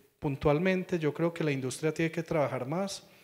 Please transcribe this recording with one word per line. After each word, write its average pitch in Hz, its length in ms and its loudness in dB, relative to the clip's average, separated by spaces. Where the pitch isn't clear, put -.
puntualmente 165 800 2
yo 147 140 0
creo 165 200 0
que 165 100 -4
la 151 80 2
industria 135 420 -2
tiene 165 180 0
que 165 120 -4
trabajar 135 440 0
más 190 360 -4